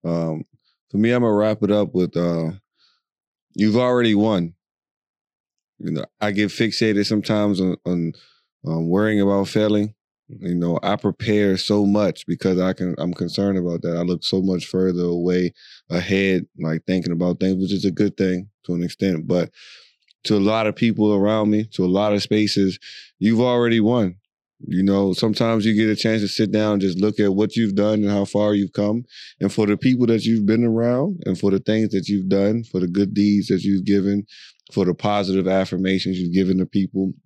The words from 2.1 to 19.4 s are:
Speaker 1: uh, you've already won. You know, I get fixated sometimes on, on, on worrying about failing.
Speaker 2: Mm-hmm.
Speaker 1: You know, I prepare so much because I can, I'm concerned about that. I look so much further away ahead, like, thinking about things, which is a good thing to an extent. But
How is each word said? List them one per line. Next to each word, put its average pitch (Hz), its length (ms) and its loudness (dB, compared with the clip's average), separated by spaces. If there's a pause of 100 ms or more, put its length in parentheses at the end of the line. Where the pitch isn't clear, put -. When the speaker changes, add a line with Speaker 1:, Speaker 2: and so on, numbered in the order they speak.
Speaker 1:
uh, 85 320 -2 (1040)
you've 107 220 2
already 123 380 2
won. 101 400 0 (1200)
You 92 140 -8
know, 78 120 -4 (160)
I 107 120 -2
get 101 180 0
fixated 107 560 0
sometimes 104 560 0
on, 90 140 0 (100)
on, 85 260 -2 (540)
on 82 220 -2
worrying 104 340 2
about 98 260 2
failing. 107 460 0 (360)
Speaker 2:
Mm-hmm. 104 160 -14
Speaker 1:
You 87 80 -2
know, 85 280 -2
I 98 140 0
prepare 101 600 0
so 104 280 0
much 101 420 0
because 90 340 0
I 92 120 0
can, 90 240 -4
I'm 87 160 -4
concerned 95 460 -2
about 87 240 -4
that. 85 140 -4
I 85 60 -2
look 87 200 -2
so 95 180 -2
much 92 240 -2
further 92 380 -2
away 87 500 0 (380)
ahead, 92 560 0 (120)
like, 80 280 -4
thinking 87 260 -2
about 87 280 -2
things, 92 200 0
which 95 120 -2
is 98 120 -2
a 98 60 2
good 98 260 -2
thing 92 320 -2 (160)
to 87 100 -6
an 87 80 -4
extent. 87 440 -4
But 87 240 0 (720)